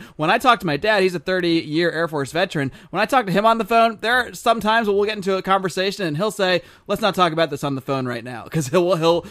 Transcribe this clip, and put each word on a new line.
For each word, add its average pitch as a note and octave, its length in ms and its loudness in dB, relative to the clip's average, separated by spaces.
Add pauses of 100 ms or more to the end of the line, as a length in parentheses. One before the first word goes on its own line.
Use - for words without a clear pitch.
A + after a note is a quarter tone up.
(160)
when D#3 120 0
I G#3+ 80 4
talk A#3 240 2
to F#3+ 60 -6
my D3 100 0
dad, G#3 260 2
he's F#3 120 2
a E3 60 -6
thirty-year E3+ 720 0
Air E3 180 -2
Force C#3+ 240 -6
veteran. D#3+ 380 -2 (200)
When F3 100 -4
I G#3+ 60 2
talk B3+ 180 2
to F3+ 80 -4
him G#3 140 2
on A3+ 100 6
the A3+ 80 -2
phone, A3+ 380 2
there A3 100 0
are A3+ 220 0
some A#3 260 0
times A3 260 2
where G3+ 80 2
we'll G3+ 120 2
get G#3+ 100 -4
into F#3+ 200 -2
a F#3 40 -2
conversation F#3+ 640 -2
and D3 140 -2
he'll G#3+ 140 0
say, F#3 280 0 (280)
"Let's G3 120 -2
not G3+ 140 0
talk F3 180 2
about D#3+ 160 0
this C#3+ 160 -6
on C#3 120 -2
the B2+ 40 -8
phone C3+ 260 -4
right A#2+ 180 -6
now," A#2+ 240 -12
'cause D3 200 -4
he'll, F3 280 2
he'll, E3 340 2